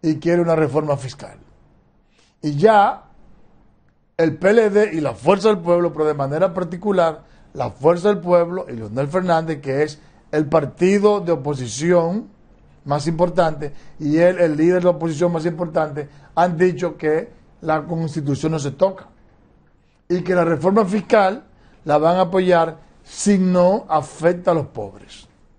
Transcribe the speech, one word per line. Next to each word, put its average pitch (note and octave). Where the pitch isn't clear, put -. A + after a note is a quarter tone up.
y D#3
quiere E3+
una E3+
reforma D3+
fiscal. -
Y D3
ya G3+
el D#3+
P F3+
L A3+
D G#3
y D#3+
la C#3
Fuerza F3+
del G#3+
Pueblo, F3
pero D3+
de D3+
manera D3
particular, F3+
la A#2+
Fuerza E3+
del G3+
Pueblo F3
y -
Leonel A2+
Fernández, E3
que C#3
es D3+
el D3+
partido F#3
de E3+
oposición D3+
más C#3+
importante, E3
y D3+
él, F3
el D#3
líder F3
de F3
la F3
oposición E3
más D#3+
importante, D#3+
han F3
dicho F3
que D#3
la D#3
Constitución D#3+
no D#3+
se C#3
toca F#3+
y F3
que F3+
la F3
reforma F3
fiscal G3+
la D3+
van E3
a F#3
apoyar ... F3
si -
no F#3
afecta E3+
a E3
los D3
pobres. -